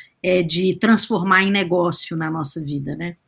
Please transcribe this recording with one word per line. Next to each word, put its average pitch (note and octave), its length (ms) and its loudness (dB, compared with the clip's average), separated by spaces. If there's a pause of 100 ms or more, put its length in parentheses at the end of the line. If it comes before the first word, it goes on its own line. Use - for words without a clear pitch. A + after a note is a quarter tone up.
(220)
é, F#3 200 2
de F3 340 0
transformar G3 680 2
em G3 80 2
negócio F3 680 0
na D#3+ 140 -4
nossa D#3+ 300 -6
vida, C#3+ 360 -6
né? E3+ 200 -8 (120)